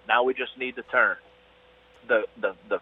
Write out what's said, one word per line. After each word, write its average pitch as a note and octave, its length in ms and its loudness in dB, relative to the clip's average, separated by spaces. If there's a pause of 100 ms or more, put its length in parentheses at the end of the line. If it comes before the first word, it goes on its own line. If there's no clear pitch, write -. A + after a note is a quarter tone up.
Now A2+ 160 4
we B2+ 100 2
just B2+ 240 -8
need B2+ 200 -8
to A#2+ 60 -12
turn. G#2+ 340 2 (880)
The, A2+ 180 2 (140)
the, G2+ 160 -2 (120)
the G2+ 140 -2